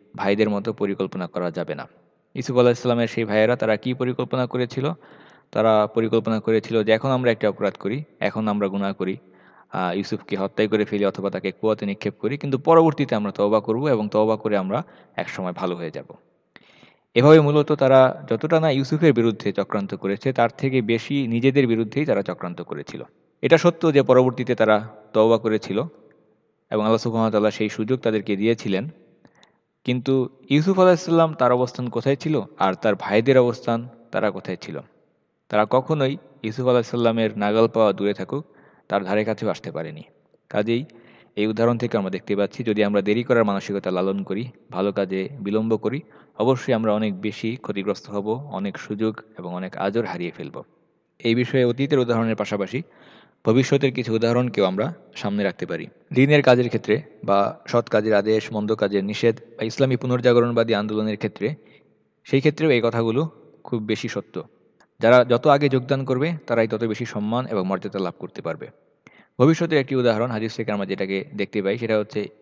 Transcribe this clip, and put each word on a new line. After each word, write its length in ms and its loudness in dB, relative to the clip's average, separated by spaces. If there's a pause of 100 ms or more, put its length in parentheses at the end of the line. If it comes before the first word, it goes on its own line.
(160)
ভাইদের 340 0
মতো 220 -4
পরিকল্পনা 540 -4
করা 240 -4
যাবে 240 -6
না। 140 -12 (460)
ইউসুফ 220 -6
আলাইহিস 220 4
সালামের 300 0
সেই 160 -4
ভাইয়েরা 320 2
তারা 200 0
কি 180 -6
পরিকল্পনা 520 -4
করেছিল? 460 -4 (580)
তারা 360 4
পরিকল্পনা 540 0
করেছিল 440 0
যে 80 2
এখন 180 2
আমরা 200 2
একটা 180 0
অপরাধ 260 -2
করি, 300 -6 (160)
এখন 280 -2
আমরা 200 0
গুনাহ 240 -4
করি, 240 -6 (560)
আহ, 240 -2
ইউসুফকে 400 -6
হত্যাই 320 -2
করে 160 0
ফেলি 220 0
অথবা 240 -2
তাকে 220 -6
কুয়াতে 340 -2
নিক্ষেপ 320 -6
করি, 200 -4
কিন্তু 200 -4
পরবর্তীতে 560 2
আমরা 180 -4
তওবা 280 2
করব 260 -4
এবং 220 0
তওবা 280 2
করে 200 -2
আমরা 260 -2 (340)
একসময় 360 -6
ভালো 240 -6
হয়ে 140 -10
যাব। 160 -12 (1080)
এভাবে 260 10
মূলত 320 2
তারা 580 4
যতটা 300 0
না 100 2
ইউসুফের 420 2
বিরুদ্ধে 400 0
চক্রান্ত 420 -4
করেছে, 380 -4
তার 260 2
থেকে 240 0
বেশি 440 -2
নিজেদের 400 2
বিরুদ্ধেই 400 -2
তারা 160 0
চক্রান্ত 400 -8
করেছিল। 400 -12 (400)
এটা 160 6
সত্য 360 2
যে 80 6
পরবর্তীতে 520 2
তারা 340 2 (240)
তওবা 260 4
করেছিল 440 -2 (880)
এবং 140 -2
আল্লাহ 120 4
সুবহানাহু 280 -2
ওয়া 60 0
তাআলা 200 2
সেই 180 -4
সুযোগ 320 -4
তাদেরকে 360 -2
দিয়েছিলেন, 520 -2 (960)
কিন্তু 440 0 (200)
ইউসুফ 300 2
আলাইহিস 220 6
সালাম 340 2
তার 180 2
অবস্থান 360 -2
কোথায় 280 0
ছিল 260 -2 (160)
আর 160 2
তার 200 0
ভাইদের 440 2
অবস্থান 500 0 (220)
তারা 200 -2
কোথায় 300 -8
ছিল? 200 -12 (680)
তারা 220 2
কখনোই 460 0 (260)
ইউসুফ 240 -6
আলাইহিস 200 2
সালামের 520 0
নাগাল 300 2
পাওয়া 240 2
দূরে 220 -2
থাকুক, 320 -8 (420)
তার 160 0
ধারে 200 0
কাছেও 240 -4
আসতে 220 -6
পারেনি। 320 -10 (460)
কাজেই 360 -2 (520)
এই 100 0
উদাহরণ 320 2
থেকে 180 -2
আমরা 140 -4
দেখতে 260 -4
পাচ্ছি, 280 -4
যদি 200 2
আমরা 180 2
দেরি 200 0
করার 220 2
মানসিকতা 460 -4
লালন 320 -2
করি, 260 -6 (220)
ভালো 220 -2
কাজে 360 -4 (120)
বিলম্ব 360 0
করি, 240 -4 (380)
অবশ্যই 340 0
আমরা 220 2
অনেক 260 -2
বেশি 360 -6
ক্ষতিগ্রস্ত 540 -8
হব, 180 -6
অনেক 500 -6
সুযোগ 420 -4 (180)
এবং 160 -10
অনেক 220 -10
আজর 280 -2
হারিয়ে 260 -8
ফেলব। 320 -14 (560)
এই 160 0
বিষয়ে 300 2
অতীতের 340 0
উদাহরণের 380 0
পাশাপাশি 460 -4 (640)
ভবিষ্যতের 480 2
কিছু 220 -4
উদাহরণকেও 500 0
আমরা 300 -2 (200)
সামনে 300 -4
রাখতে 220 -4
পারি। 200 -8 (280)
দিনের 280 6
কাজের 240 4
ক্ষেত্রে 360 0 (220)
বা 420 0
সৎ 220 -2
কাজের 260 2
আদেশ, 380 0
মন্দ 220 -2
কাজের 300 0
নিষেধ 360 0 (160)
বা 80 -6
ইসলামী 320 0
পুনর্জাগরণবাদী 800 2
আন্দোলনের 420 -2
ক্ষেত্রে, 380 -4 (720)
সেই 160 0
ক্ষেত্রেও 300 2
এই 140 4
কথাগুলো 460 0 (340)
খুব 180 -4
বেশি 260 -4
সত্য। 340 -10 (560)
যারা 260 8
যত 220 0
আগে 220 6
যোগদান 360 -2
করবে, 280 -2 (140)
তারাই 220 0
তত 160 -4
বেশি 200 -4
সম্মান 420 -4
এবং 200 -2
মর্যাদা 320 -4
লাভ 200 -4
করতে 240 -14
পারবে। 260 -8 (720)
ভবিষ্যতের 400 2
একটি 180 -2
উদাহরণ 340 0
হাদিস 260 -6
থেকে 160 -6
আমরা 140 -4
যেটাকে 380 -4 (100)
দেখতে 280 -4
পাই, 160 -2
সেটা 200 -2
হচ্ছে 300 -6 (140)